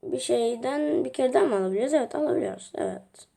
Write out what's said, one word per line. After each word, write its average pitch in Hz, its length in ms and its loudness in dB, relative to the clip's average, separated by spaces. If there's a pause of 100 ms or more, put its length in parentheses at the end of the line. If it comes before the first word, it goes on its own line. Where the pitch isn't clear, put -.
Bir - 160 -4
şeyden, 254 840 0
bir 254 80 -8
kereden 269 340 4
mi 233 80 2
alabiliyoruz? 196 380 0
Evet, 269 220 2
alabiliyoruz. 294 600 -2
Evet. - 600 -8